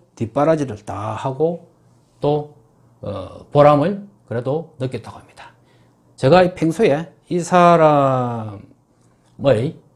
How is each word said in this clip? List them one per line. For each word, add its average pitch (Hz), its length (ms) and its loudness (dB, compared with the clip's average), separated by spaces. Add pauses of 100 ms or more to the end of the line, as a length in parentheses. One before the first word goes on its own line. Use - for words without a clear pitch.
(160)
뒷바라지를 143 720 -4
다 104 280 -10
하고 147 560 -6 (500)
또, 147 360 -4 (460)
어, 95 500 -14
보람을 147 560 4 (200)
그래도 131 520 -8
느꼈다고 127 380 -10
합니다. - 360 -20 (640)
제가 175 380 4
평소에 160 580 -2 (180)
이 180 100 -4
사람의, 139 1200 2 (1400)